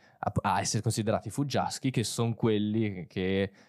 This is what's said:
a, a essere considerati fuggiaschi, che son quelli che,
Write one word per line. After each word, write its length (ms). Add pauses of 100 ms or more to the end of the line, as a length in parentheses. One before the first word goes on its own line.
(200)
a, 120 (120)
a 180
essere 200
considerati 480
fuggiaschi, 640
che 140
son 280
quelli 760
che, 440 (180)